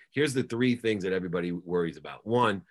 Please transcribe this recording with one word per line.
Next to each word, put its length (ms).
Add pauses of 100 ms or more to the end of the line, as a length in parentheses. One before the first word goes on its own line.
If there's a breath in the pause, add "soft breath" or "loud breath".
(120)
Here's 220
the 100
three 320
things 300
that 80
everybody 400
worries 420
about. 320
One, 440